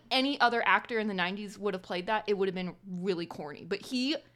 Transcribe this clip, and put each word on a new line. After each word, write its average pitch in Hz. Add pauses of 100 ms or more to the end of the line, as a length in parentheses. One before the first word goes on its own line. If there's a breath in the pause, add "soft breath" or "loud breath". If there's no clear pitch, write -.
(100)
any 262
other 233
actor 214
in 214
the 202
nineties 196
would 196
have 185
played 180
that, 214
it 208
would 196
have 180
been 180 (140)
really 180
corny. 147
But 190
he, 262 (200)